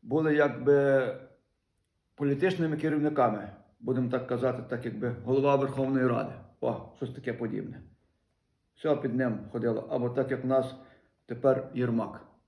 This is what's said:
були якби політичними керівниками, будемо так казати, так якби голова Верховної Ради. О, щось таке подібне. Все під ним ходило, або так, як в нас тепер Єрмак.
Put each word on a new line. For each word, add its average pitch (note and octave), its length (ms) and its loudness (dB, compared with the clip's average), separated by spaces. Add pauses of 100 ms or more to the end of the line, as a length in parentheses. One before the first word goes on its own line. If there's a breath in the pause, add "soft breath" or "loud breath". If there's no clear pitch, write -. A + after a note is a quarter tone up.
були D3+ 340 2
якби C#3 720 4 (1080)
політичними D#3 640 0
керівниками, D3 720 0 (280)
будемо B2+ 300 -2
так B2+ 180 -2
казати, B2+ 420 -2
так A#2+ 160 -6
якби A#2 380 -4
голова C3+ 320 2
Верховної C3 520 0
Ради. A#2 260 0 (260)
О, - 380 -6
щось B2 160 -8
таке - 200 -8
подібне. - 480 -8 (920)
Все D3+ 200 0
під B2 200 -4
ним A#2+ 240 0 (120)
ходило, A#2 380 -2
або B2 200 0
так, B2+ 220 -2
як B2 120 -4
в B2+ 40 -4
нас C3 280 2 (500 loud breath)
тепер C3+ 480 2
Єрмак. A#2 520 -2 (220)